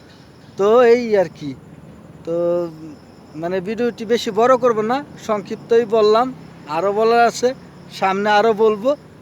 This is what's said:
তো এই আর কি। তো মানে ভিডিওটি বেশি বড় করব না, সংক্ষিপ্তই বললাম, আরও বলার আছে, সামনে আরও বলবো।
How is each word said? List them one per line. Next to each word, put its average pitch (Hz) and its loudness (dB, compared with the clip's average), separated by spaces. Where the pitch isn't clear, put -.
তো 214 4
এই 233 4
আর 185 2
কি। 143 -10
তো 165 -6
মানে 175 -6
ভিডিওটি 226 -6
বেশি 226 -2
বড় 240 4
করব 226 0
না, 254 -4
সংক্ষিপ্তই 220 -2
বললাম, 220 2
আরও 170 -2
বলার 226 2
আছে, 247 -2
সামনে 196 -2
আরও 214 4
বলবো। 220 0